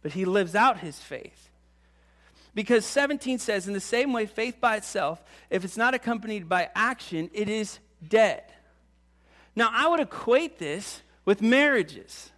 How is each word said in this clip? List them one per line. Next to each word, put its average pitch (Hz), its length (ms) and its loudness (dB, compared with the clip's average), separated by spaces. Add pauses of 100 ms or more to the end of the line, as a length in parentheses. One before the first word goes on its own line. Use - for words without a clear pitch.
but 151 120 -8
he 185 120 -2
lives 185 300 0
out 220 240 4
his 156 200 -12
faith. - 460 -16 (1080)
Because 214 320 2
seventeen 277 520 -2
says, 196 280 -4
"In 202 80 -6
the 196 60 -4
same 247 320 0
way, 220 140 -2
faith 233 340 -6
by 226 160 2
itself, 170 460 -4 (280)
if 185 140 -2
it's 185 120 -10
not 240 180 2
accompanied 220 540 -6
by 180 260 0
action, 196 580 -2
it 208 160 -2
is 214 320 -4 (260)
dead." 214 380 4 (1120)
Now, 226 160 4
I 262 160 4
would 339 120 4
equate 269 580 0
this 165 440 -8 (220)
with 202 180 2
marriages 226 960 2